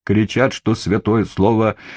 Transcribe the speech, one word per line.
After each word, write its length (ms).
Кричат, 480
что 240
святое 480
слово 540